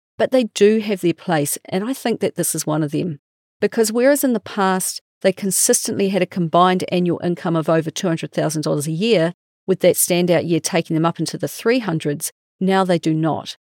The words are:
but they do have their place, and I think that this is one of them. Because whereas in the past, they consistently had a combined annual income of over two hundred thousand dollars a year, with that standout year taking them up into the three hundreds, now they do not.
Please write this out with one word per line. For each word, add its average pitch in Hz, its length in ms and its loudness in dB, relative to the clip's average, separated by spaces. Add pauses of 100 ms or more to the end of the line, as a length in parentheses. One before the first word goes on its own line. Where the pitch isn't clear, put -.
(180)
but - 140 0
they 262 120 4
do 214 360 4
have 208 200 -4
their 165 140 0
place, 156 500 -2
and 190 200 -4
I 254 80 -4
think 240 280 -4
that - 160 -2
this - 180 -2
is 156 120 -6
one 156 180 0
of 147 80 -4
them. 151 260 -4 (420)
Because 214 300 0
whereas 254 320 4
in 262 100 2
the 220 60 0
past, 190 600 -2 (220)
they 196 100 4
consistently - 800 0
had 190 120 0
a 180 40 2
combined 180 640 2
annual 175 320 0
income 175 320 -2
of 156 120 0
over 165 220 2
two - 160 -6
hundred 165 240 -2
thousand 151 320 -2
dollars 151 240 -2
a 160 60 -4
year, 175 400 2 (340)
with 185 140 0
that 180 160 4
standout 175 520 2
year 165 120 2
taking 165 340 -2
them 160 120 2
up 170 120 -2
into - 180 -4
the - 120 -4
three 240 320 0
hundreds, 160 500 -4 (300)
now 190 240 2
they 180 140 2
do 160 140 0
not. 156 440 -2 (200)